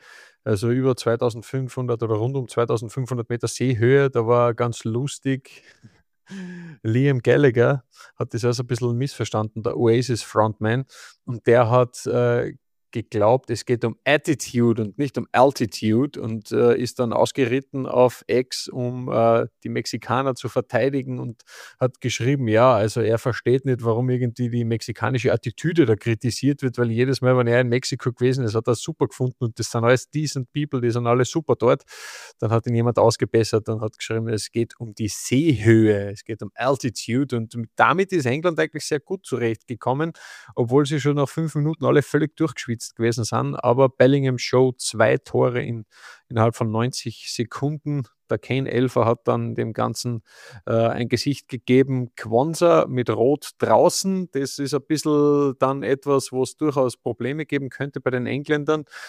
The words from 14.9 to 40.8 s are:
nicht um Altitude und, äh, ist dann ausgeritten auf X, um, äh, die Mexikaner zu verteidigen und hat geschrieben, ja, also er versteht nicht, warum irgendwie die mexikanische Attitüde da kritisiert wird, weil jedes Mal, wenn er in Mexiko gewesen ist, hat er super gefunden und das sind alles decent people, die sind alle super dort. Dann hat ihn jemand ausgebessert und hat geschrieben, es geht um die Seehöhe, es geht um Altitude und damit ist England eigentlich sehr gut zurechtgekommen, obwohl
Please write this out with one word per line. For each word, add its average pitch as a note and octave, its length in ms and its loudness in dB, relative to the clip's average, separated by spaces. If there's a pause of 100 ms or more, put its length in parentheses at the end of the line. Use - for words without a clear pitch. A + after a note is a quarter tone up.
nicht C#3+ 200 -4
um A#2 140 -4
Altitude B2 920 2
und, A2+ 300 -8
äh, A#2+ 260 4
ist B2 220 -6
dann A#2+ 140 -2
ausgeritten C3 720 -2
auf B2 420 2
X, - 400 -2
um, B2 440 -6
äh, A#2 360 4 (160)
die A#2+ 60 -10
Mexikaner A#2+ 680 -4
zu B2 140 -10
verteidigen B2+ 720 -2
und B2+ 240 -12 (360)
hat B2+ 220 -2
geschrieben, B2+ 460 -2
ja, A2+ 260 6
also A2 280 0
er A2 160 2
versteht B2 480 -2
nicht, B2 180 -2
warum A#2 260 0
irgendwie B2 400 -2
die A#2 160 -2
mexikanische A2+ 640 -2
Attitüde D#3 540 0
da A2 100 4
kritisiert A#2+ 680 -2
wird, B2 160 -4
weil A#2+ 140 0
jedes B2 300 0
Mal, B2+ 160 4
wenn B2 100 2
er A#2+ 140 4
in B2+ 80 -2
Mexiko B2+ 420 -2
gewesen B2+ 320 0
ist, G#2+ 120 -2
hat A2+ 120 -2
er A#2+ 80 2
super - 320 -4
gefunden - 360 -4
und A2+ 160 -6
das A2 120 -6
sind A#2 120 -2
alles B2 260 2
decent C#3+ 420 -6
people, D3 300 -4
die A#2+ 100 0
sind A#2+ 160 -2
alle B2 180 2
super C#3+ 300 -2
dort. C3 280 2 (560)
Dann G#2+ 120 -2
hat A2+ 160 0
ihn A#2+ 80 0
jemand A#2 240 2
ausgebessert A2+ 720 2
und A2 120 -4
hat G#2+ 160 -6
geschrieben, A2+ 320 -4
es A2 220 -4
geht A#2 280 -4
um A2+ 140 -12
die A2 140 -4
Seehöhe, A2 1040 4
es G#2 120 -16
geht A2 200 -10
um G2+ 120 -10
Altitude B2+ 840 -2
und A2+ 180 -8 (200)
damit D#3 360 2
ist E3 140 -2
England D#3 340 0
eigentlich D#3 260 -4
sehr D3+ 140 -4
gut F#3+ 260 -10
zurechtgekommen, A#2+ 880 -4 (420)
obwohl C3 300 2